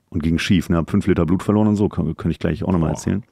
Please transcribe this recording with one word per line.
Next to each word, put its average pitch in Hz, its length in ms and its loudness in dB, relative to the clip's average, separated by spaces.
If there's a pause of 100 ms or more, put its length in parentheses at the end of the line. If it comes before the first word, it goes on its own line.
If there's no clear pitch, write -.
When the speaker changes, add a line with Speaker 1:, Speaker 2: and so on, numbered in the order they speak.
Speaker 1:
und 78 140 -4
ging 80 160 0
schief, - 300 2
ne? 87 80 2
Hab 80 120 -2
fünf 101 160 0
Liter 87 220 2
Blut 90 160 0
verloren 107 240 2
und 107 80 2
so. 101 120 2
Kann, 80 300 -4
kann 85 140 -2
ich - 80 -6
gleich 82 240 -4
auch 92 80 -2
noch 90 80 2
mal 78 80 2
Speaker 2:
Boah. - 80 -2
Speaker 1:
erzählen. 95 360 -4